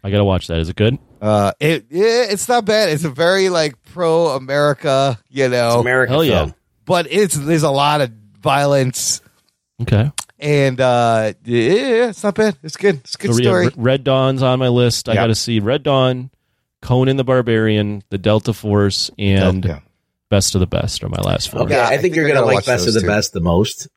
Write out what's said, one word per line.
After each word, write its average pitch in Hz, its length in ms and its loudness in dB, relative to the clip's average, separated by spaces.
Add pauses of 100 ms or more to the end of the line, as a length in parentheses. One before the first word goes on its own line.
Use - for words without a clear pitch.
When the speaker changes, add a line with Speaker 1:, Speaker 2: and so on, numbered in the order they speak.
Speaker 1:
I 98 80 -6
gotta 104 140 2
watch 95 240 0
that. 82 100 -4
Is 80 100 -2
it - 60 -10
good? 120 240 0 (240)
Speaker 2:
Uh, 104 380 2
it, 143 300 -2
yeah, 226 380 0
it's 196 200 -6
not 240 160 2
bad. 214 240 0
It's 151 160 -4
a 160 60 -4
very, 180 400 0
like, 156 260 -2 (640)
pro-America, 135 760 0 (120)
you 131 180 0
know. 120 260 0
Speaker 3:
It's 120 60 2
American 123 340 0
Speaker 1:
Hell 160 100 2
yeah. 113 200 2
Speaker 3:
film. 76 100 -8 (300)
Speaker 2:
But 175 260 -2
it's, 185 240 0
there's 151 280 -2
a 156 80 0
lot 143 300 0
of 127 100 -2 (300)
violence. 139 800 0 (640)
Speaker 1:
Okay. 117 280 2 (280)
Speaker 2:
And, 139 420 0
uh, 117 520 2 (120)
yeah, 120 160 0 (120)
yeah, 240 360 0
it's 202 140 -10
not 202 120 -2
bad. 214 280 0
It's 156 140 -14
good. 190 200 0
It's - 180 -14
a - 40 -14
good 120 160 -2
Speaker 1:
So, 117 60 2
yeah, 123 80 0
Speaker 2:
story. - 200 2
Speaker 1:
Re-, - 80 -2
Red 127 280 0
Dawn's 131 380 0
on 127 160 2
my 131 100 0
list. 123 400 0
I 117 60 -2
Speaker 2:
Yeah. 101 80 2
Speaker 1:
gotta 113 120 2
see 113 260 -2
Red 127 220 -2
Dawn, 131 480 0 (520)
Conan 131 340 2
the 135 80 -2
Barbarian, 110 880 0
The 98 80 -6
Delta 107 340 0
Force, 101 680 0
and 95 440 2
Speaker 2:
Delta. 87 200 -6 (460)
Speaker 1:
Best 98 260 0
of 95 60 2
the 92 60 2
Best - 380 -4
are - 40 -8
my 90 120 -6
last - 300 -2
four. - 120 -4
Speaker 3:
Okay, - 120 0
Speaker 2:
Yeah, 123 80 2
Speaker 3:
I 117 40 0
Speaker 2:
I - 40 0
Speaker 3:
think 143 120 0
Speaker 2:
think 170 140 -2
Speaker 3:
you're 165 100 0
Speaker 2:
I - 20 2
Speaker 3:
gonna 139 120 2
Speaker 2:
gotta 117 60 2
Speaker 3:
like 107 100 2
Speaker 2:
watch 101 100 -2
Speaker 3:
Best 123 220 0
of 110 60 0
Speaker 2:
those - 0 -
Speaker 3:
the 110 80 2
Speaker 2:
two. 92 40 -2
Speaker 3:
Best 104 260 0
the 98 80 -4
most. 87 560 0